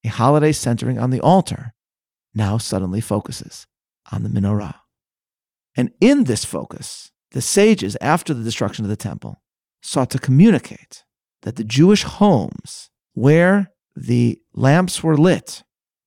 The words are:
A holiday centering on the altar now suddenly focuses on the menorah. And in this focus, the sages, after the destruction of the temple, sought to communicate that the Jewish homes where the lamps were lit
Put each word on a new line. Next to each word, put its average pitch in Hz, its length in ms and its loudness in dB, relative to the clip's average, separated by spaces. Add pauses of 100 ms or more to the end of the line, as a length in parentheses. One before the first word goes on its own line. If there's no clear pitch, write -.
A 120 40 -6
holiday 151 440 2
centering 123 460 -4
on 123 120 -2
the 127 100 -2
altar 156 540 0 (600)
now 107 240 -2
suddenly 98 420 -4
focuses - 680 -8 (440)
on 110 120 -6
the 107 60 -6
menorah. 104 520 -2 (960)
And 123 240 -2
in 262 240 4
this 117 200 -2
focus, - 680 -12 (200)
the 131 120 -6
sages, 202 580 2
after 151 340 -2
the 113 100 -8
destruction 110 400 -6
of 98 40 -4
the 104 80 -2
temple, - 460 -12 (400)
sought 131 280 -4
to 131 80 -4
communicate - 880 2 (380)
that 123 140 -10
the 117 80 -8
Jewish 156 400 4
homes - 840 -2 (220)
where 175 600 2 (220)
the 120 460 0 (120)
lamps 156 500 0
were 160 140 2
lit - 460 0 (440)